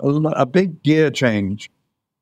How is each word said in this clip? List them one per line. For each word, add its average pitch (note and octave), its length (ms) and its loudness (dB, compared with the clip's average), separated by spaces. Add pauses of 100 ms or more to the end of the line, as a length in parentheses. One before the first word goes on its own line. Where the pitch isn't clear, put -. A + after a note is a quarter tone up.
a - 80 -4
lo-, D3+ 280 0
a C#3 100 2
big F3+ 360 -2
gear D3+ 280 2
change, G#2 600 -2 (520)